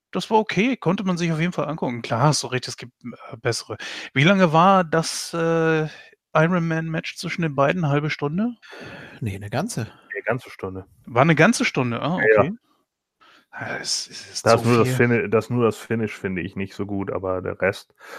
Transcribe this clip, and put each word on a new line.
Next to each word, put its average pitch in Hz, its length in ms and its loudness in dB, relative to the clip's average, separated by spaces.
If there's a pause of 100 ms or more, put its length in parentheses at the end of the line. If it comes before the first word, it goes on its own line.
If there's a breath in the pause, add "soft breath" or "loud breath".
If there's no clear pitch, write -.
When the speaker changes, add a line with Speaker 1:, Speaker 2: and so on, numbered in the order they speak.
(120)
Speaker 1:
Das - 180 -6
war 220 80 4
okay, 220 380 0
konnte 190 260 -2
man 185 160 0
sich 165 140 0
auf 156 80 0
jeden 175 120 0
Fall 147 140 -2
angucken. 135 360 -4
Klar, 117 200 -2
hast 143 220 2
du - 20 -10
recht, 123 220 -4
es - 80 -12
gibt, 123 160 -16 (100)
äh, 117 340 -14
bessere. 113 400 -4 (380 loud breath)
Wie 131 100 4
lange 185 280 4
war 185 320 6
das, 160 500 -4
äh, 160 540 2 (460 loud breath)
Iron 165 340 2
Man-Match 160 480 -4
zwischen 170 260 -6
den 147 140 -2
beiden? 151 320 2
Halbe 147 220 0
Stunde? 208 440 -2 (640 loud breath)
Speaker 2:
Nee, 104 140 -4
eine 98 160 -10
ganze. 135 320 -4
Speaker 3:
Eine - 420 -12
ganze 117 260 -4
Stunde. 95 360 -10 (180)
Speaker 1:
War 120 180 2
eine 160 120 6
ganze 202 300 4
Stunde? 120 360 -2
Ah, 117 200 -2
Speaker 3:
Ja, 107 140 2
ja. 104 80 8
Speaker 1:
okay. 190 100 0 (1000 soft breath)
Ah, - 300 -8
es, - 280 -6
es - 220 -18
ist - 160 -10
Speaker 3:
Da 113 40 6
Speaker 1:
so 113 80 6
Speaker 3:
ist 117 80 -4
nur 120 100 6
das 117 120 4
Speaker 1:
viel. 127 80 -2 (120)
Speaker 3:
Fini-, 107 220 0
das, 110 200 0
nur 120 140 2
das 110 140 2
Finish 113 340 -4
finde 95 300 -6
ich 95 120 -8
nicht 95 200 -8
so 104 100 -8
gut, 98 260 -6
aber 92 300 -4
der 95 200 -8
Rest. - 340 -2 (240 loud breath)